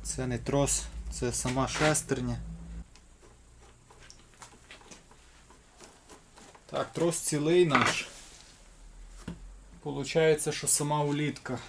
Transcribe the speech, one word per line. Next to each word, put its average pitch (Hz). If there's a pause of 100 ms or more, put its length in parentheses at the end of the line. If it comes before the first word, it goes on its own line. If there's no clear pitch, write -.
це 131
не 123
трос, 135 (280)
це 120
сама 127
шестерня. 127 (4000)
Так, 139
трос 165
цілий 160
наш. 127 (1700)
Получається, 151
що 147
сама 147
улітка. 143